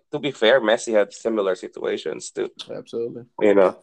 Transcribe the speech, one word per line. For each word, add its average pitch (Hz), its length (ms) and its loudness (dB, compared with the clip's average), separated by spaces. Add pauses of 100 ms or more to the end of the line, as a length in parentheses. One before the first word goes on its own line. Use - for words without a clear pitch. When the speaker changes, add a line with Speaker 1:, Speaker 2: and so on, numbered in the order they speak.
(120)
Speaker 1:
to 151 80 -8
be 120 120 -4
fair, 117 300 4
Messi 113 320 0
had 104 200 2
similar 101 420 -2
situations - 760 -8
too. 107 180 -6 (200)
Speaker 2:
Absolutely. 117 540 -10 (160)
Speaker 1:
You 104 160 4
know, 95 280 4